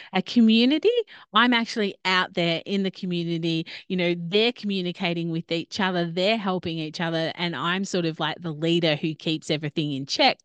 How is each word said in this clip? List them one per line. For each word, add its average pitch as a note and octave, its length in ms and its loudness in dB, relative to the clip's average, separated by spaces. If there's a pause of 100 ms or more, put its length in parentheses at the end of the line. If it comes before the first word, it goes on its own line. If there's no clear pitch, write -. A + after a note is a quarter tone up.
(140)
A F#3 100 2
community, A#3+ 640 4 (460)
I'm A#3+ 180 6
actually A3+ 400 0 (120)
out F#3 280 2
there E3+ 320 0
in G3 160 0
the F#3+ 80 0
community. E3+ 800 -2 (200)
You F#3+ 100 -2
know, F3 200 2
they're G#3 340 2
communicating F3+ 760 -4
with D#3+ 220 -4
each E3 280 -4
other. F3+ 300 0
They're F#3 280 0
helping F#3 420 -4
each D#3 220 -8
other. E3 340 -2
And E3+ 200 -4
I'm F3 300 -2
sort F3+ 200 -2
of D#3+ 140 -4
like D#3+ 220 -4
the E3+ 100 -6
leader E3 440 2
who D#3+ 180 -2
keeps D#3 380 -4
everything D3+ 400 -2
in C3+ 160 -6
check - 380 2